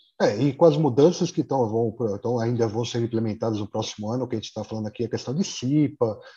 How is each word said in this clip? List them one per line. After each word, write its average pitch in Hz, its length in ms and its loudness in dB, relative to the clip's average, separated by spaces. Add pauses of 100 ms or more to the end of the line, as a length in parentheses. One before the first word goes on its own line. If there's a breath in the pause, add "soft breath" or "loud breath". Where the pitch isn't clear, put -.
(220)
É, 123 160 4
e 135 160 2
com 170 100 2
as 151 140 8
mudanças 156 520 4
que 160 140 -2
tão, 131 260 0
vão, 110 520 -2
tão, 120 180 -2
ainda 113 280 0
vão 110 180 -4
ser 117 160 -4
implementadas 113 580 -2
no 101 100 -6
próximo 107 400 -6
ano, 123 180 -4
que 123 80 -6
a 107 40 -4
gente - 140 -12
tá 107 100 -8
falando 107 240 -8
aqui, 110 160 -6
a 110 60 -4
questão 120 260 -6
de 190 80 0
cipa, 127 720 0 (200 loud breath)